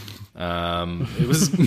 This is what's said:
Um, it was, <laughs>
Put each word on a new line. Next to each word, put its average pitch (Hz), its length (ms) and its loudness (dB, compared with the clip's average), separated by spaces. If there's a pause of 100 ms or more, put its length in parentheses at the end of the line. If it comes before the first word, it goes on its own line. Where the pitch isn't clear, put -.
(360)
Um, 87 720 -2 (100)
it 123 80 4
was, 156 220 4
<laughs> 180 180 0